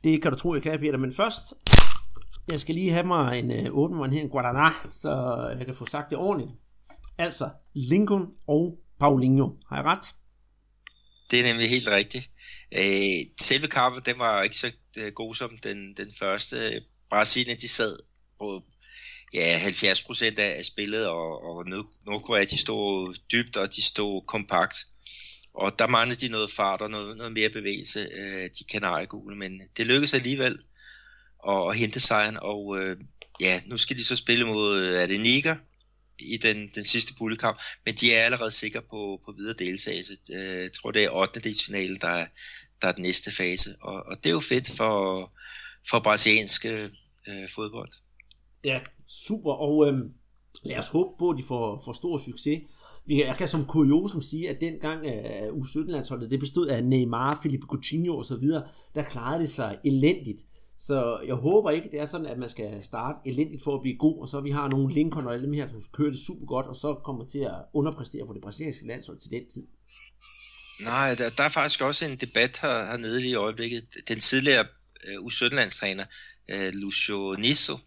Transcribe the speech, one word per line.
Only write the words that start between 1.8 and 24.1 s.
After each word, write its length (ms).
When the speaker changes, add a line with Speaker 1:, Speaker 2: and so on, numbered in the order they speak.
Speaker 1:
jeg 100
skal 140
lige 160
have 160
mig 320
en, 120
øh, 260
åben 240
vand 120
her, 80
en 100
Guaraná, 640
så 180
jeg 80
kan 80
få 120
sagt 240
det 80
ordentligt. 320
Altså, 320
Lincoln 520
og 300
Paulinho. 580
Har 80
jeg 80
ret? 200
Speaker 2:
Det 100
er 40
nemlig 240
helt 200
rigtigt. 420
Øh, 540
selve 260
kampen, 400
den 120
var 240
ikke 140
så, 160
øh, 140
god 220
som 240
den, 360
den 240
første. 640
Brasilien, 500
de 80
sad 280
på, 260
ja, 220
halvfjerds 460
procent 360
af, 200
af 60
spillet, 420
og, 380
og 240
Nord-, 260
Nordkorea, 380
de 140
stod 560
dybt, 240
og 200
de 60
stod 440